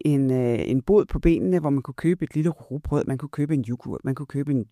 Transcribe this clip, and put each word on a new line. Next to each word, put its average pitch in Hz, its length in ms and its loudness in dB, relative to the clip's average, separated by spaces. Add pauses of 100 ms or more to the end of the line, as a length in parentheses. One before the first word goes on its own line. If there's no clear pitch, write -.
en, 139 260 4
øh, 123 280 2
en - 240 0
bod 196 240 4
på - 120 -4
benene, 175 400 2
hvor 151 120 0
man 139 120 0
kunne 131 120 -14
købe 175 300 0
et 135 100 -10
lille 156 160 0
rugbrød, - 540 -4
man 131 140 -2
kunne 143 100 -10
købe 147 260 -2
en 135 140 0
yoghurt, - 360 -8
man 135 100 -2
kunne 139 120 -10
købe 143 260 -4
en 120 200 0